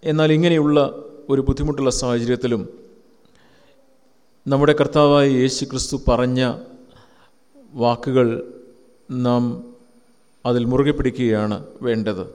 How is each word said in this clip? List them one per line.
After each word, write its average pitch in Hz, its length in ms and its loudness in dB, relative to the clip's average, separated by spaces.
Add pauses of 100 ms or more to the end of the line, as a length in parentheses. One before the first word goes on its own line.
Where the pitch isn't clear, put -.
എന്നാൽ 156 280 2
ഇങ്ങനെയുള്ള 151 600 2 (340)
ഒരു 135 120 2
ബുദ്ധിമുട്ടുള്ള 139 500 -2
സാഹചര്യത്തിലും 120 760 -2 (1800)
നമ്മുടെ 143 320 2
കർത്താവായ 143 480 4
യേശു 131 360 0
ക്രിസ്തു 135 440 -6
പറഞ്ഞ 127 460 0 (1200)
വാക്കുകൾ 120 800 0 (580)
നാം 123 640 -2 (720)
അതിൽ 120 180 0
മുറുകെ 131 260 2
പിടിക്കുകയാണ് 117 760 -2 (160)
വേണ്ടത്. 107 520 -4